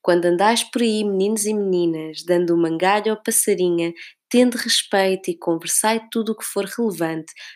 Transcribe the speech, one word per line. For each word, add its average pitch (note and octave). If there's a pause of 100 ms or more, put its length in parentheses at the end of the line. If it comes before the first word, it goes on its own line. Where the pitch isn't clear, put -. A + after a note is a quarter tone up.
Quando F3
andais G3
por -
aí, G#3+
meninos G3+
e G#3+
meninas, E3+
dando F3
um E3+
mangalho F#3
ao G#3+
passarinha, F3 (340)
tende B3
respeito F#3+
e E3+
conversai G#3+
tudo A3
o -
que -
for G3
relevante E3 (240)